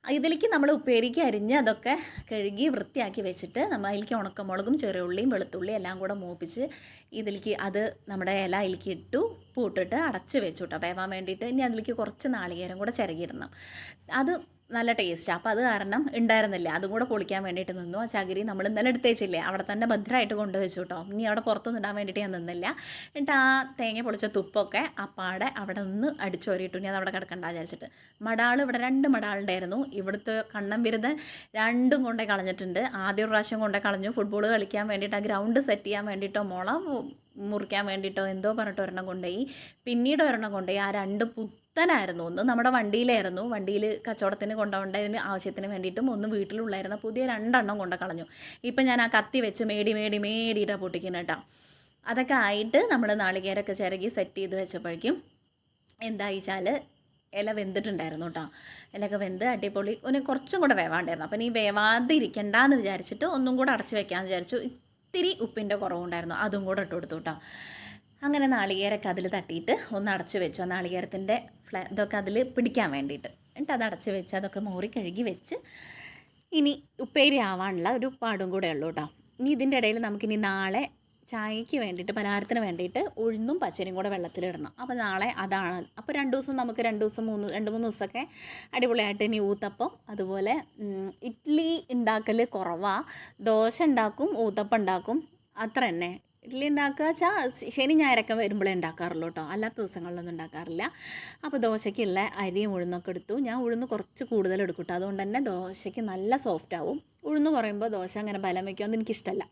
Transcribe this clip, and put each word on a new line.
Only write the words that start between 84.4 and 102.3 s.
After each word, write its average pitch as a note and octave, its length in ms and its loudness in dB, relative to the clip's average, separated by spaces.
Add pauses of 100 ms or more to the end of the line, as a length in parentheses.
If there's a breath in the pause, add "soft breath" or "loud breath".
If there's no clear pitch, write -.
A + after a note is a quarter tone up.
അപ്പോൾ B3+ 220 -6
നാളെ G3 240 0 (160)
അതാണ്. F#3 340 0 (220)
അപ്പോൾ C#4+ 180 -6
രണ്ട് C4+ 180 0
ദിവസം C4+ 260 -2
നമുക്ക് A#3+ 260 -2
രണ്ട് G#3+ 160 0
ദിവസം G#3+ 260 -2
മൂന്ന്, G#3 180 -2 (100)
രണ്ട് G#3+ 160 0
മൂന്ന് A3+ 160 0
ദിവസമൊക്കെ G#3+ 340 -4 (520 loud breath)
അടിപൊളിയായിട്ട് G#3+ 540 2
ഇനി G#3+ 100 0 (100)
ഊത്തപ്പം, G3+ 420 -2 (220)
അതുപോലെ, G3 420 0 (300)
ഉം, F#3+ 200 -4 (240)
ഇഡ്ഡലി D4+ 420 2 (240)
ഉണ്ടാക്കൽ A3 460 2 (140)
കുറവാ. F#3+ 400 0 (560 loud breath)
ദോശ A3 260 4 (140)
ഉണ്ടാക്കും, A#3+ 380 4 (160)
ഊത്തപ്പം G#3 360 2
ഉണ്ടാക്കും, F#3 380 0 (460)
അത്ര A#3+ 160 0 (100)
തന്നെ. F3 200 -2 (340)
ഇഡ്ഡലി C4 260 -4
ഉണ്ടാക്കുക C#4+ 360 2
വെച്ചാൽ E4+ 260 2 (420)
ശനി C#4+ 260 4
ഞായറൊക്കെ A#3 400 4
വരുമ്പോഴേ G3+ 360 2
ഉണ്ടാക്കാറുള്ളൂ E3 520 -4
കേട്ടോ, D#3+ 140 -8 (100)
അല്ലാത്ത A3 280 -4
ദിവസങ്ങളിലൊന്നും F3 540 -8
ഉണ്ടാക്കാറില്ല. E3 480 -6 (640 loud breath)
അപ്പോൾ C#4+ 200 -2
ദോശയ്ക്കുള്ള G#3+ 540 0 (240)